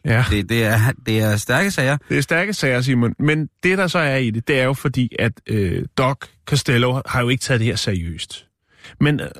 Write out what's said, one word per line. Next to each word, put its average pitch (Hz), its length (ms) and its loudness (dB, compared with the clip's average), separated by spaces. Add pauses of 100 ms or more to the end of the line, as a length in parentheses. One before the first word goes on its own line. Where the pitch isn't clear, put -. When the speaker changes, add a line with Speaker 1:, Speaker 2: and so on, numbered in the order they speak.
Speaker 1:
Ja. 113 240 2
Speaker 2:
Det, 98 200 0
det 113 140 2
er, 110 140 2 (280)
det 110 140 0
er 107 160 2
stærke 143 360 0
sager. 143 260 0 (120)
Speaker 1:
Det 147 80 0
er 143 40 2
stærke 175 320 -2
sager, 127 280 0
Simon. 120 380 2
Men 151 280 2 (160)
det, 185 140 2
der 190 100 0
så 170 120 0
er 143 180 0
i 127 120 0
det, 113 180 -4
det 139 120 2
er 127 40 2
jo 131 100 0
fordi, 127 460 -2
at, 113 140 0 (140)
øh, 95 380 -2 (120)
Doc 135 200 0 (280)
Costello 127 600 0
har 127 160 -2
jo 120 80 0
ikke 127 120 0
taget 127 180 0
det 113 80 0
her 101 80 0
seriøst. 85 680 -6 (560)
Men, 147 180 2
øh, - 80 -6 (120)